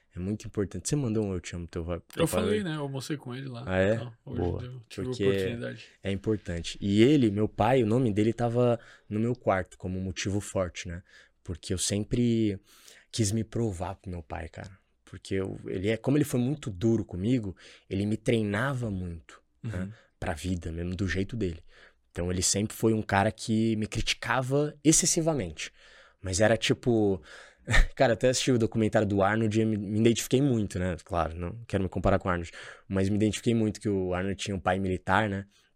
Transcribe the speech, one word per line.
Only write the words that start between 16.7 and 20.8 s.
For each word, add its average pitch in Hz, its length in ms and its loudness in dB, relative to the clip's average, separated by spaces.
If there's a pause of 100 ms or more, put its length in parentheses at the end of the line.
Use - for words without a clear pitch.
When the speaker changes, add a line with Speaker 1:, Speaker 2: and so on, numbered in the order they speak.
Speaker 1:
comigo, 101 520 -2 (340)
ele 98 160 -2
me 107 100 0
treinava 113 760 -2
muito, 90 500 -10 (220)
né? 107 160 -6
Speaker 2:
Uhum. 95 120 -6 (280)
Speaker 1:
Pra 92 140 -4
vida 90 380 -4
mesmo, 87 240 -6